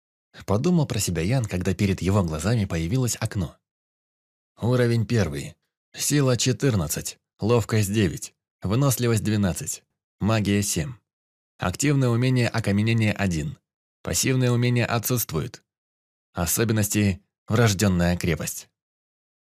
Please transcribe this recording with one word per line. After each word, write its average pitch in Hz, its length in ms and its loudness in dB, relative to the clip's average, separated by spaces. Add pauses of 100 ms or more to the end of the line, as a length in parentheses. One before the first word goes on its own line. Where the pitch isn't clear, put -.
(440)
Подумал 147 420 2
про 110 120 -4
себя 87 220 -2
Ян, 117 240 0
когда 90 280 -2
перед 95 280 0
его 95 200 2
глазами 90 440 0
появилось 95 520 -2
окно. 107 380 -6 (1040)
Уровень 117 440 2
первый. 90 500 -2 (420)
Сила 135 380 2
четырнадцать, 107 840 -2 (200)
ловкость 107 540 0
девять, 87 400 0 (280)
выносливость 117 600 0
двенадцать, 101 580 -2 (380)
магия 101 420 0
семь. 95 340 -4 (640)
Активное 135 520 0
умение 123 400 2
окаменение 110 640 2
один. 80 440 -2 (440)
Пассивное 127 500 0
умение 120 340 2
отсутствует. - 800 -4 (680)
Особенности: 104 920 0 (240)
врождённая 95 680 2
крепость. - 500 -4 (880)